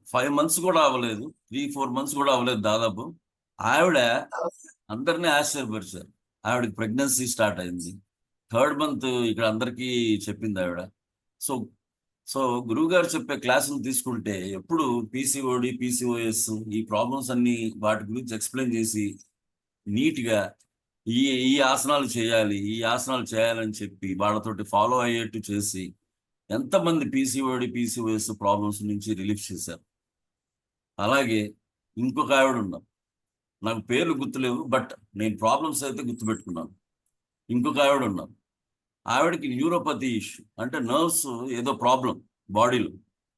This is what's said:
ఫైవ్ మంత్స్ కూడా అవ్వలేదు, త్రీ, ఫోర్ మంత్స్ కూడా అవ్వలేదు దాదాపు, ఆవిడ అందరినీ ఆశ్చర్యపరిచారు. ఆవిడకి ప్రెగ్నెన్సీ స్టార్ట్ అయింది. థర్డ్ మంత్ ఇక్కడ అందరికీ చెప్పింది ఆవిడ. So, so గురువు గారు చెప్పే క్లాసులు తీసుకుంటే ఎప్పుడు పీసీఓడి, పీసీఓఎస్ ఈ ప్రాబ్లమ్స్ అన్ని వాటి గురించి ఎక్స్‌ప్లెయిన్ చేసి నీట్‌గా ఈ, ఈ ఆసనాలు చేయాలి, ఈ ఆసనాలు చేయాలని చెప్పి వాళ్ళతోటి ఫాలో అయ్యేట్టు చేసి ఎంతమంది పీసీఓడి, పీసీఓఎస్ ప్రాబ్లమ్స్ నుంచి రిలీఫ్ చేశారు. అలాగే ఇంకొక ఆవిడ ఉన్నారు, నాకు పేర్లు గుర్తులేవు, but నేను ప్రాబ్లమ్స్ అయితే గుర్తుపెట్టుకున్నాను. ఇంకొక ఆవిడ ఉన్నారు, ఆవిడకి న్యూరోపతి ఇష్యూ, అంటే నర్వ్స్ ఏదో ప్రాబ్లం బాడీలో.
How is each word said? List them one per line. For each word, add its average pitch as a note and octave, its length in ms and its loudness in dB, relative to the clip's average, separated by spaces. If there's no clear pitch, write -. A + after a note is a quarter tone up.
ఫైవ్ B2+ 240 0
మంత్స్ D3 300 2
కూడా E3+ 220 4
అవ్వలేదు, B2+ 520 0
త్రీ, C#3+ 220 -4
ఫోర్ C3+ 180 -4
మంత్స్ C3+ 260 -4
కూడా C#3 180 4
అవ్వలేదు A#2+ 280 2
దాదాపు, A2 540 0
ఆవిడ D3+ 360 4
అందరినీ D#3+ 380 -2
ఆశ్చర్యపరిచారు. A#2 800 -2
ఆవిడకి A#2 260 0
ప్రెగ్నెన్సీ B2+ 560 0
స్టార్ట్ G#2 320 2
అయింది. F2 380 -8
థర్డ్ C#3 260 4
మంత్ D3+ 260 -2
ఇక్కడ A#2 400 0
అందరికీ A#2+ 720 0
చెప్పింది G2+ 320 -4
ఆవిడ. F2 200 -2
So, C3 120 -2
so C3+ 60 0
గురువు D3+ 200 2
గారు F3 160 6
చెప్పే C#3+ 320 -2
క్లాసులు C3+ 460 0
తీసుకుంటే A2 640 -2
ఎప్పుడు A#2+ 640 -2
పీసీఓడి, B2+ 580 0
పీసీఓఎస్ A#2+ 800 -2
ఈ A2 360 -4
ప్రాబ్లమ్స్ A#2+ 460 -2
అన్ని A#2+ 460 2
వాటి G#2+ 280 0
గురించి A#2 300 -6
ఎక్స్‌ప్లెయిన్ B2 400 -2
చేసి G#2+ 440 -2
నీట్‌గా A2 640 0
ఈ, C3 240 4
ఈ C3 280 4
ఆసనాలు C#3 460 4
చేయాలి, A2 520 2
ఈ G#2+ 260 -4
ఆసనాలు B2 400 0
చేయాలని A2+ 480 0
చెప్పి G2+ 440 -8
వాళ్ళతోటి G#2+ 480 0
ఫాలో A2+ 360 2
అయ్యేట్టు A#2 420 -2
చేసి F#2+ 420 -4
ఎంతమంది D#3+ 580 2
పీసీఓడి, C3 580 0
పీసీఓఎస్ A2+ 720 -2
ప్రాబ్లమ్స్ G#2 440 0
నుంచి G#2 300 -4
రిలీఫ్ G2 380 -4
చేశారు. E2+ 300 -10
అలాగే A2 540 2
ఇంకొక B2+ 340 0
ఆవిడ C3+ 240 6
ఉన్నారు, G2 280 -4
నాకు A2+ 160 -2
పేర్లు C#3 340 0
గుర్తులేవు, B2+ 500 -2
but A#2 320 -2
నేను G#2+ 220 0
ప్రాబ్లమ్స్ D3 460 2
అయితే C3 200 -6
గుర్తుపెట్టుకున్నాను. A2 640 -4
ఇంకొక B2 300 0
ఆవిడ C#3 240 6
ఉన్నారు, F#2 260 -4
ఆవిడకి D#3 400 2
న్యూరోపతి C3 720 0
ఇష్యూ, - 280 -10
అంటే B2+ 200 -4
నర్వ్స్ C#3+ 480 2
ఏదో B2 220 -2
ప్రాబ్లం A#2+ 500 2
బాడీలో. A2 420 4